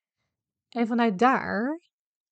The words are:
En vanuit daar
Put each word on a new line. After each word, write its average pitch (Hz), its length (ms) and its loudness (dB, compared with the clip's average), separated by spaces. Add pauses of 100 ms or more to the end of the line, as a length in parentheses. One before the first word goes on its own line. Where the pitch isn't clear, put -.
(680)
En 240 180 -2
vanuit 226 320 0
daar 247 640 0 (500)